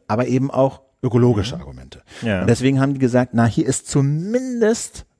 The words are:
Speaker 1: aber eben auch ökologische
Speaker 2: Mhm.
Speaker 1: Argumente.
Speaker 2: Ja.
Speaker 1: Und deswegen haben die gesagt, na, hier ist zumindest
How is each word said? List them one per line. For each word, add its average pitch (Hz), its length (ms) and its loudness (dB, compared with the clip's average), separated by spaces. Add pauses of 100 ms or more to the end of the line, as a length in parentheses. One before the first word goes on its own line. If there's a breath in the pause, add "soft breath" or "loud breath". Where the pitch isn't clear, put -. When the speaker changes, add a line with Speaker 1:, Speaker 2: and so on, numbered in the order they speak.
Speaker 1:
aber 123 200 -2
eben 131 240 0
auch 131 320 0 (200)
ökologische 117 540 2
Speaker 2:
Mhm. - 60 -12
Speaker 1:
Argumente. 64 400 -20 (200 loud breath)
Speaker 2:
Ja. 101 200 -2
Speaker 1:
Und 98 60 0
deswegen 127 320 2
haben 139 140 0
die 135 60 -6
gesagt, 123 340 2
na, 117 120 4
hier 113 200 0
ist - 220 -4
zumindest 220 1200 -2 (140)